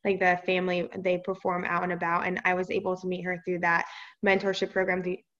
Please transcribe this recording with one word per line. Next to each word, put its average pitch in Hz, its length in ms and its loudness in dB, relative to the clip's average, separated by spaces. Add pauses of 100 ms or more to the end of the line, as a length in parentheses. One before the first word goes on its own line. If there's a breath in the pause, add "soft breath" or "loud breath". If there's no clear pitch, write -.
like, 190 140 2
the 180 260 4
family, 180 420 0 (100)
they 180 200 2
perform 185 480 -4
out 175 180 0
and 180 80 0
about. 175 340 0
And 180 200 -2
I 185 80 4
was 185 180 -2
able 185 260 -2
to 185 100 -8
meet 180 160 -4
her 175 200 -4
through 180 160 -2
that 170 260 2 (400 loud breath)
mentorship 190 460 2
program 185 320 0
th-, 180 200 -6 (160)